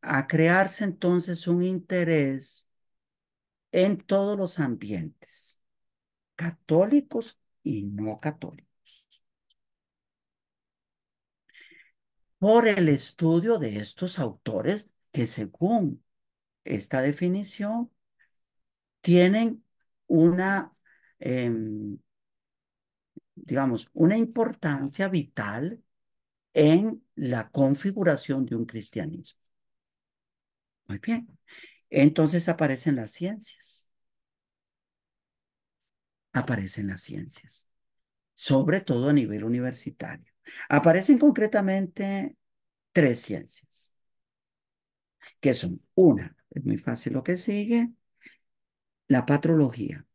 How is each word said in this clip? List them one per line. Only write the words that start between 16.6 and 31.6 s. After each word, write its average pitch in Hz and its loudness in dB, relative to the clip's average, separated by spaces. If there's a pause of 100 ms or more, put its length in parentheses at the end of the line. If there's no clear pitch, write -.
esta - -4
definición 202 -4 (1120)
tienen 185 4 (420)
una, 180 2 (480)
em, 110 -6 (1400)
digamos, 127 -4
una 190 4
importancia 196 -2
vital 143 -6 (720)
en 175 4 (100)
la 123 -4
configuración 139 0
de 120 -6
un 117 -4
cristianismo. 117 -8 (1500)
Muy - -8
bien. 233 -6 (520)